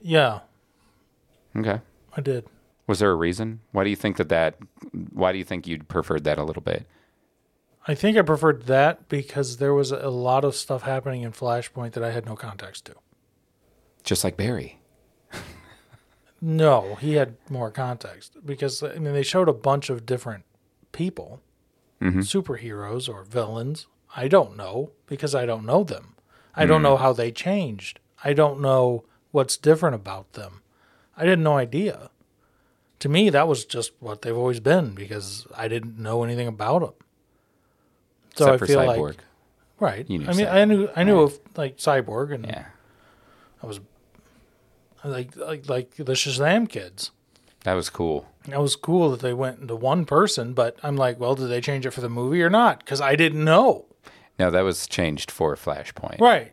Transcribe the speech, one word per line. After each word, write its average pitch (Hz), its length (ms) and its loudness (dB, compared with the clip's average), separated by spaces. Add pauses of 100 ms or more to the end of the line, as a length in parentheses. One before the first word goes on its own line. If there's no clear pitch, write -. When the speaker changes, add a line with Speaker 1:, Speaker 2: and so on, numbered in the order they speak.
Speaker 1:
Yeah. 147 400 0 (1160)
Speaker 2:
Okay. 110 240 -2 (360)
Speaker 1:
I 156 40 -4
did. 127 260 -4 (440)
Speaker 2:
Was 95 80 0
there 104 120 4
a 90 40 4
reason? 104 460 -2 (120)
Why 98 120 2
do 104 60 0
you 98 60 -2
think 101 220 -2
that, 85 120 -2
that, 82 260 2 (560)
why 92 200 0
do 95 60 -6
you 90 60 -8
think 90 220 -8
you'd 78 220 -8
preferred 78 360 -2
that 76 140 0
a 76 60 -4
little 76 180 -8
bit? - 240 -4 (1000)
Speaker 1:
I 151 80 -4
think 214 240 2
I 196 40 8
preferred 151 440 2
that 135 420 2
because 139 480 -6
there 139 160 0
was 139 200 0
a 135 180 -6
lot 127 340 0
of 139 100 0
stuff - 280 -6
happening 131 400 -6
in 113 100 -8
Flashpoint 120 600 -6
that 117 120 -6
I 117 60 -4
had 117 160 -6
no 113 100 -12
context 104 500 -16
to. - 80 -20 (1080)
Speaker 2:
Just - 200 -2
like 92 120 -4
Barry. 104 440 -6 (1600)
Speaker 1:
No, 147 540 4
he 151 180 -2
had 127 220 2 (140)
more 123 200 -6
context - 720 -10
because, 139 380 -6
I 147 120 -8
mean, 151 180 -4
they 143 100 0
showed 180 260 2
a 143 40 6
bunch 135 380 0
of 117 160 -8
different 117 380 -6 (480)
people, - 480 -8 (600)
Speaker 2:
Mm-hmm. 92 200 2
Speaker 1:
superheroes 117 920 -6
or 95 120 -18
villains. 113 640 -6 (300)
I 127 100 -4
don't 135 300 4
know 104 360 -8 (140)
because 139 280 -6
I 127 100 0
don't 113 220 -4
know 170 180 4
them. - 300 -12 (420)
I 156 80 4
don't 156 160 6
Speaker 2:
Mm. 151 40 4
Speaker 1:
know 139 120 8
how 131 160 4
they 117 180 -2
changed. 151 720 -4 (240)
I 143 80 0
don't 143 300 2
know 127 420 2 (280)
what's 135 260 0
different 156 380 4
about 98 360 -14
them. 98 300 -18 (520)
I 160 120 -2
had 180 120 4
no 151 200 4
idea. 135 500 -4 (920)
To 139 100 -2
me, 196 180 4
that 147 200 6
was 123 180 0
just - 340 -8
what 107 220 -12
they've 117 140 -4
always 123 240 0
been 139 340 2
because 98 600 -12
I 113 140 -8
didn't 113 300 -8
know 113 260 -2
anything 120 240 -4
about 113 340 0
'em. 143 100 -6 (1400)
So 151 120 4
Speaker 2:
Except 135 80 8
Speaker 1:
I 127 40 4
Speaker 2:
for 123 80 -2
Speaker 1:
feel 139 140 6
Speaker 2:
Cyborg. 117 160 2 (120)
Speaker 1:
like, - 160 -14 (540)
right. 131 320 -4
Speaker 2:
You 92 100 -2
knew - 60 -6
Speaker 1:
I 175 60 -2
mean, 202 140 2
Speaker 2:
Cyborg. - 60 -2
Speaker 1:
I 202 120 8
knew, 208 320 4
I 175 80 2
knew 202 140 8
Speaker 2:
Yeah. 160 60 8
Speaker 1:
of, 143 140 2 (180)
like, 135 200 -6
Cyborg, 135 560 0
and 120 140 -8
Speaker 2:
Yeah. - 180 -10 (1000)
Speaker 1:
I - 40 -14
was, 101 140 -14 (1200)
like, 127 320 -8
like, 147 320 -10
like 127 280 -6
the 131 180 -4
Shazam 151 520 2
kids. 95 440 -12 (540)
Speaker 2:
That 92 100 0
was 87 160 -2
cool. 78 360 -4 (220)
Speaker 1:
That 139 120 -4
was 143 140 0
cool 165 360 2
that 175 100 -4
they 127 140 -4
went 127 260 -6
into 117 160 -8
one 143 300 0
person, 143 480 0
but 120 280 0
I'm 143 140 -4
like, 123 240 0
"Well, 123 140 0
did 131 140 -4
they 123 120 -4
change 135 240 -4
it 131 60 -6
for 131 100 -10
the 123 80 -4
movie 127 340 0
or 170 60 4
not?" 214 380 4
'Cause 139 140 -4
I 139 140 2
didn't 156 300 2
know. 196 400 4 (540)
Speaker 2:
No, 92 120 4
that 90 120 4
was 92 240 -2
changed 80 440 -4
for 78 260 -2
Flashpoint. - 640 -10
Speaker 1:
Right. 190 320 4